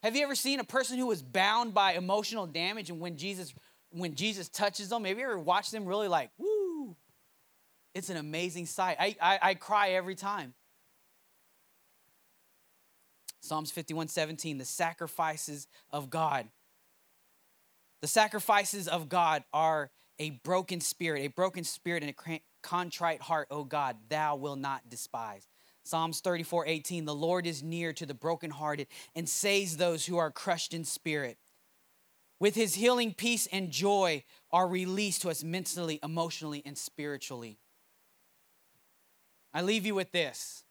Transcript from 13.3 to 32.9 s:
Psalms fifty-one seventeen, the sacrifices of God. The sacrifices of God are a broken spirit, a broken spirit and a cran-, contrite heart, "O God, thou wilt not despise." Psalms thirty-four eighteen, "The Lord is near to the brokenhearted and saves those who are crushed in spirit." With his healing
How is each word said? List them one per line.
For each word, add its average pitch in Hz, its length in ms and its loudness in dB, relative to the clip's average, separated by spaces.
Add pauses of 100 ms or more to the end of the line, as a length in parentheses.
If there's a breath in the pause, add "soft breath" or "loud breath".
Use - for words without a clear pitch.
Psalms 156 280 -4
fifty-one 160 360 -4
seventeen, 156 520 -2
the 127 60 -8
sacrifices 160 1000 -2 (220 soft breath)
of 143 220 -6
God. 143 360 2 (1500)
The 151 60 -4
sacrifices 202 800 4
of 165 220 -2
God 160 420 4
are 151 380 2 (300 soft breath)
a 151 100 -4
broken 180 500 -2
spirit, 156 440 -2
a 147 40 -2
broken 180 360 0
spirit 170 400 -4
and 147 80 -4
a - 20 -8
cran-, 160 280 -8 (200)
contrite 170 640 -2
heart, 156 260 0
"O 147 140 -6
God, 135 340 -2 (120)
thou 151 260 2
wilt 139 240 -6
not 135 300 -4
despise." 113 580 -10 (360 soft breath)
Psalms 165 360 -2
thirty-four 170 480 0
eighteen, 160 380 -2
"The 151 100 -4
Lord 170 320 0
is 151 160 -6
near 165 300 -4
to 165 120 -8
the 143 80 -8
brokenhearted 151 720 -4 (300 loud breath)
and 165 120 -4
saves 196 500 2
those 170 280 2
who 175 120 0
are 165 120 2
crushed - 420 -2
in 165 140 -6
spirit." 143 540 -4 (1000)
With 202 140 6
his 214 220 4
healing 233 360 6